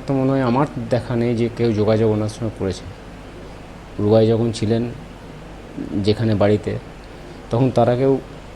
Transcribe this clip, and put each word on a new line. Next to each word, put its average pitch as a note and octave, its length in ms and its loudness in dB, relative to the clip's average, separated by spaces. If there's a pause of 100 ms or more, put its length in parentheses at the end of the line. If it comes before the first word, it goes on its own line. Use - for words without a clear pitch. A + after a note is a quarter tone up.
তো C#3 60 0
মনে C3+ 180 2
হয়, C3+ 100 2
আমার B2+ 260 2 (220)
দেখা A#2+ 260 0
নেই A#2 200 2
যে A2+ 220 2
কেউ A#2 160 2
যোগাযোগ G#2+ 380 4
ওনার G#2+ 180 0
সঙ্গে G#2+ 300 -6
করেছে। F#2+ 220 -2 (1160)
উরুগুয়ে A2 280 6
যখন A2+ 240 2
ছিলেন A#2 400 0 (1120)
যেখানে G#2+ 320 2
বাড়িতে, G2+ 420 2 (720)
তখন B2 220 2
তারা A#2+ 240 4
কেউ C3+ 240 2 (360)